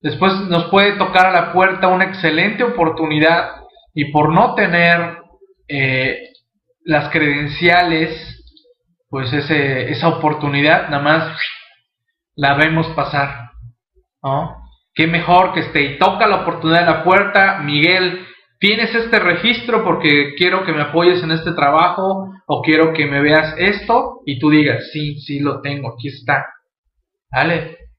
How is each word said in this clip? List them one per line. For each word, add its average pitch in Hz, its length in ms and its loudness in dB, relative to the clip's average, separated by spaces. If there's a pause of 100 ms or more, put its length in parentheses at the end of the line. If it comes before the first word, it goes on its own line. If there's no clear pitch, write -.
Después 185 320 0 (160)
nos 170 160 0
puede 196 280 2
tocar 185 340 2
a 185 40 2
la 170 200 2
puerta 185 360 2
una 185 180 2
excelente 180 580 -2
oportunidad 160 880 0 (420)
y 147 180 -4
por 151 200 2
no 226 240 2
tener, 170 640 0 (500)
eh, 131 540 -4 (640)
las 147 240 0
credenciales, 160 1300 -2 (680)
pues 131 240 -6
ese, 143 580 -2
esa 170 160 -2
oportunidad 147 840 0
nada 143 140 -2
más 160 340 0 (1000)
la 139 200 0
vemos 160 340 2
pasar, 139 600 -6 (760)
¿no? 139 320 -4 (380)
Qué 160 140 2
mejor 175 460 2
que 170 80 -2
esté - 220 -2
y 139 140 -4
toca - 300 2
la 185 100 2
oportunidad 165 440 0
en 170 60 2
la - 160 0
puerta. 196 560 2
"Miguel, 175 680 0 (340)
¿tienes 214 340 0
este 226 260 0
registro? 214 640 0
Porque 147 520 2
quiero 185 300 0
que 170 80 -2
me 151 80 -2
apoyes 170 420 2
en 160 80 -4
este 165 220 -4
trabajo 180 800 0 (140)
o 127 140 -4
quiero 160 320 2
que 151 120 -2
me 139 160 -2
veas 156 360 2
esto", 208 680 -2
y 131 140 -6
tú 151 100 2
digas, 147 420 2
"Sí, 151 280 -8
sí 143 200 -10
lo 143 220 -4
tengo, 143 320 -8
aquí 143 160 -12
está". 139 360 -4 (880)
¿Vale? 156 460 -2 (220)